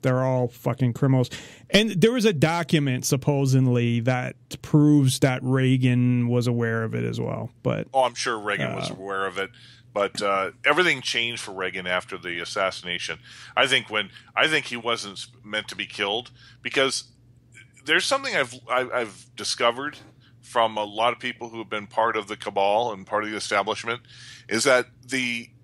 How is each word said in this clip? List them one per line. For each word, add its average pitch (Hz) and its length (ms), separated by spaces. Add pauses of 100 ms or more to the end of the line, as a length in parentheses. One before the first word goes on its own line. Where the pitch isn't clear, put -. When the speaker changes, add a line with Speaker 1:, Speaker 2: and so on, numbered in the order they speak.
Speaker 1:
they're 127 240
all 127 240
fucking 123 460
criminals. 131 340 (400)
And 208 220
there 196 220
was 247 120
a 220 80
document 151 720
supposedly 131 960
that 127 360 (260)
proves 147 560
that 131 240
Reagan 127 840
was 120 180
aware 117 360
of 110 120
it 117 100
as 117 160
well. 113 300 (120)
But 110 300
Speaker 2:
Oh, 131 120
I'm 120 100
sure 120 240
Reagan 101 360
was - 160
Speaker 1:
uh, - 40
Speaker 2:
aware 98 320
of 92 100
it. 98 140 (420)
But, 101 300
uh, 95 300 (120)
everything 147 380
changed 117 400
for 104 100
Reagan 92 340
after 90 300
the 87 240
assassination. 87 760 (360)
I 131 120
think 127 240
when, 104 180 (260)
I 117 140
think 151 180
he 123 120
wasn't 107 400
s-, - 100 (160)
meant 107 240
to 101 80
be 101 80
killed, 104 460 (320)
because 135 420 (800)
there's 165 220
something 269 280
I've, 127 200 (140)
I, 127 260
I've 117 320 (100)
discovered 123 640 (440)
from 113 340
a 107 80
lot 110 280
of 113 60
people 120 300
who 113 100
have 107 100
been 104 180
part 113 300
of 101 120
the 104 80
cabal 104 560
and 95 140
part 107 180
of 107 60
the 107 60
establishment, 107 640 (480)
is 113 160
that 127 220 (180)
the 123 460 (140)